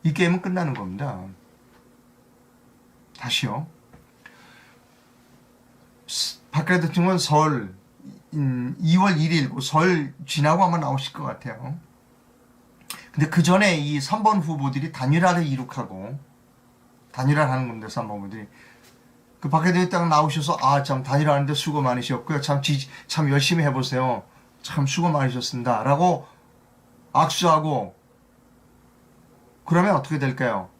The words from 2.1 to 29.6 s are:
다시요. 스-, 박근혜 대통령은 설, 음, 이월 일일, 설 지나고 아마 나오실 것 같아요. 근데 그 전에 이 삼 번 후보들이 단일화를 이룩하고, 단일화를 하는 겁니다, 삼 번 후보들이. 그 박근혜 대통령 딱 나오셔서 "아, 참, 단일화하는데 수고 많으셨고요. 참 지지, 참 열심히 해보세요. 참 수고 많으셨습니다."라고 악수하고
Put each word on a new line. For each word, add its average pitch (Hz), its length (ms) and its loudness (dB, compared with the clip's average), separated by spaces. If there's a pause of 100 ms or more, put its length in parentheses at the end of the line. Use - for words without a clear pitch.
다시요. 123 480 -4 (2500)
스-, - 340 -8 (100)
박근혜 170 300 0
대통령은 175 380 2
설, 147 560 2 (580)
음, 131 460 -2
이월 180 400 4
일일, 156 320 2 (100)
설 156 540 0 (120)
지나고 156 380 2
아마 170 140 0
나오실 135 340 -4
것 151 120 -12
같아요. 123 540 -10 (1300)
근데 151 160 0
그 170 140 2
전에 185 340 4
이 147 240 -2
삼 214 220 -4
번 196 180 4
후보들이 139 520 -4
단일화를 170 540 2
이룩하고, 123 720 -8 (960)
단일화를 139 400 2
하는 131 160 -2
겁니다, 110 220 -12
삼 113 180 -8
번 104 80 -10
후보들이. 104 320 -12 (920)
그 151 80 -6
박근혜 160 240 2
대통령 175 360 2
딱 156 80 4
나오셔서 151 460 2
"아, 139 220 4
참, 131 180 -4
단일화하는데 143 520 2
수고 147 280 -2
많으셨고요. 127 580 -2
참 143 220 -2
지지, 139 260 -2 (200)
참 151 200 0
열심히 143 360 2
해보세요. 127 580 0 (400)
참 139 240 -2
수고 170 220 0
많으셨습니다."라고 131 1200 0 (840)
악수하고 151 840 0 (1700)